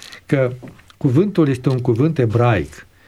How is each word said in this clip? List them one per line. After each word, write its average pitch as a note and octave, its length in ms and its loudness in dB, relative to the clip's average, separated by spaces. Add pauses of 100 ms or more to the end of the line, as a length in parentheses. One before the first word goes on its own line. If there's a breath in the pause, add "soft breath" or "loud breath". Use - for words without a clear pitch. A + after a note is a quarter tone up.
(260 loud breath)
că C3 260 0 (460)
cuvântul D#3+ 500 2
este C3 220 -2
un B2+ 100 0
cuvânt B2 400 0
ebraic. A2+ 680 0 (220 soft breath)